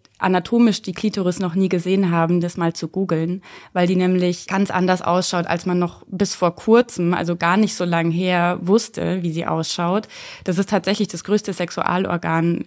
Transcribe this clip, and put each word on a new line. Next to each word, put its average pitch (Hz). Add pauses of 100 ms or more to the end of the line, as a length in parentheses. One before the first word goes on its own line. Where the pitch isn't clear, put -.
(220)
anatomisch 185
die 180
Klitoris 180
noch 180
nie 190
gesehen 185
haben, 170
das 170
mal 170
zu -
googeln, 175 (320)
weil 180
die 185
nämlich 180
ganz 196
anders 180
ausschaut, 175
als 175
man 180
noch 175
bis 190
vor 175
kurzem, 220
also 170
gar 170
nicht 208
so 180
lang 170
her, 175
wusste, 180
wie 170
sie 165
ausschaut. 175 (360)
Das 175
ist 196
tatsächlich 202
das -
größte 208
Sexualorgan, 170